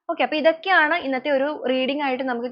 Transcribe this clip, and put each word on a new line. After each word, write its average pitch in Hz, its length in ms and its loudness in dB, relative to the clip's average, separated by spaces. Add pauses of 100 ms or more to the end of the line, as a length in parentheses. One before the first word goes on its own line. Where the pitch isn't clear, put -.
(120)
ഓക്കെ, 330 140 -2
അപ്പൊ 330 140 -2
ഇതൊക്കെയാണ് 320 560 4 (100)
ഇന്നത്തെ 269 300 -2
ഒരു 269 120 2 (220)
റീഡിംഗ് 262 360 0
ആയിട്ട് 262 240 -2
നമുക്ക് 240 220 -4